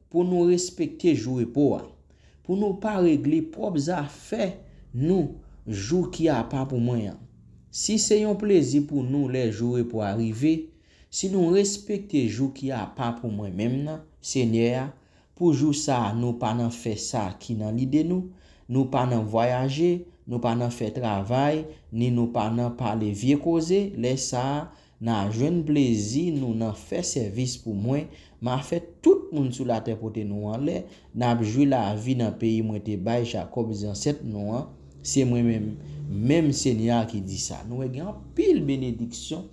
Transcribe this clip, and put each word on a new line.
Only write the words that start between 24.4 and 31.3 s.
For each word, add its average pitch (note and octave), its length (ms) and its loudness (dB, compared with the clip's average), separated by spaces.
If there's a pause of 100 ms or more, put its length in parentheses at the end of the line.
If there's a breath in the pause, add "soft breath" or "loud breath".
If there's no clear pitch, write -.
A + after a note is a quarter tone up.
nan A2 360 0
jwenn D3+ 320 0
plezi, C3 680 2
nou B2+ 260 0
nan A2+ 180 -2
fè - 300 -6
sèvis B2 540 -4
pou G#2+ 180 -4
mwen, B2+ 320 -2 (320 loud breath)
ma B2+ 180 -2
fè E3+ 220 -4 (180)
tout F#4+ 320 6
moun C3+ 220 0
sou B2 160 -4
latè A2 260 0
pote G#2+ 320 -6
nou G#2 240 -4
an B2+ 160 -2
lè, F#3 140 -2 (280 loud breath)
nan A#2+ 280 2